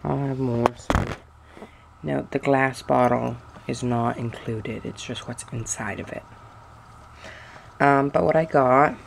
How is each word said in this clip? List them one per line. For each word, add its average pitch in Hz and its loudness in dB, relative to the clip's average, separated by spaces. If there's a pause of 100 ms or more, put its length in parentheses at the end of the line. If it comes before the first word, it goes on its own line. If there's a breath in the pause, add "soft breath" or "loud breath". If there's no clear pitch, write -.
I'll 139 0
have 135 -2
more, 120 2
so. - 0 (1000 loud breath)
Note, 139 -4
the 139 -2
glass 135 2
bottle 123 2 (280)
is 120 -6
not 120 0
included. 113 -8
It's 104 -10
just - -10
what's - -12
inside 113 -6
of - -10
it. - -10 (1600 loud breath)
Um, 139 4
but - 2
what 156 4
I 160 4
got, 139 4 (120)